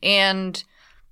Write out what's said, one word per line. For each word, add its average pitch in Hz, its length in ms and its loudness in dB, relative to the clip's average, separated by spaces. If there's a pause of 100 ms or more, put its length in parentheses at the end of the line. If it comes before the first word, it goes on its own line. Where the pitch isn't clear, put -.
and 190 580 0 (500)